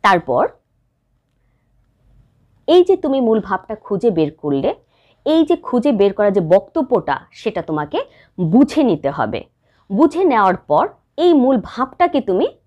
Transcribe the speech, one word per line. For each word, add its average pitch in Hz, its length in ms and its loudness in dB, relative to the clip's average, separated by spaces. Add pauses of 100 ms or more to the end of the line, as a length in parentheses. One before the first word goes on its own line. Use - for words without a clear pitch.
তারপর 170 400 0 (2250)
এই 349 220 6
যে 381 140 4
তুমি 269 240 -2
মূল 220 200 2
ভাবটা 196 280 -6 (100)
খুঁজে 202 320 -2
বের 156 140 0 (100)
করলে, 143 280 -2 (560)
এই 320 240 2
যে 349 60 4 (120)
খুঁজে 247 320 0
বের 202 180 2
করা 208 200 2
যে 190 40 0 (120)
বক্তব্যটা, 196 640 -2 (160)
সেটা 202 380 -8
তোমাকে 151 300 -6 (380)
বুঝে 196 520 2
নিতে 147 280 -2
হবে। 107 240 -4 (480)
বুঝে 302 420 0
নেওয়ার 196 260 2 (120)
পর 156 160 2 (380)
এই 349 80 4 (120)
মূল 269 120 2 (140)
ভাবটাকে 277 500 -2 (100)
তুমি 196 180 0 (200)